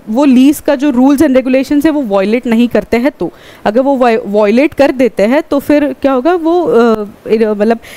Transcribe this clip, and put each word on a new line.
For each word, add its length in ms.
वो 160
lease 360
का 140
जो 160
rules 280
and 120
regulations 540
है 60
वो 120
violate 440
नहीं 220
करते 280
हैं, 140
तो 220
अगर 160
वो 160
वाय-, 300
violate 480
कर 160
देते 320
हैं 200
तो 160
फिर 440
क्या 100
होगा, 220
वो, 280
अ, 420
इ-, 160
मतलब 340